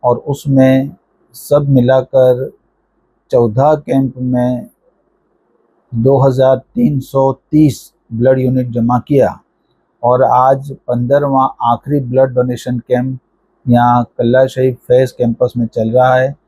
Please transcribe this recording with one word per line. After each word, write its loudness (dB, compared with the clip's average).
और 0
उसमें 0
सब -2
मिलाकर 2
चौदह 2
कैंप -4
में -4
दो 0
हज़ार 2
तीन -2
सौ -2
तीस 0
ब्लड 2
यूनिट -2
जमा -2
किया 0
और 2
आज 0
पन्द्रहवाँ -2
आखिरी -2
ब्लड 0
डोनेशन -4
कैंप -4
यहाँ 2
कल्ला 2
शरीफ -2
फैज़ 2
कैंपस -2
में -2
चल -4
रहा 2
है -2